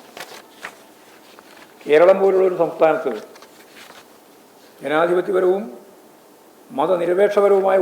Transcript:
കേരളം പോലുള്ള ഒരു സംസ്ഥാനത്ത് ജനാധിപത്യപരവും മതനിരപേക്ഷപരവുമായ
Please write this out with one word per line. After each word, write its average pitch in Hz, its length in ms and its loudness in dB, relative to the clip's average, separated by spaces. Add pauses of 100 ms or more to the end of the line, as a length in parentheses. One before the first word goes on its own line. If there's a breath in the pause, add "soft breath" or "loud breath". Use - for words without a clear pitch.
(1900)
കേരളം 170 360 4
പോലുള്ള 190 280 2
ഒരു 180 140 -4
സംസ്ഥാനത്ത് 151 500 -2 (1700)
ജനാധിപത്യപരവും 180 800 -2 (1160)
മതനിരപേക്ഷപരവുമായ 190 1040 2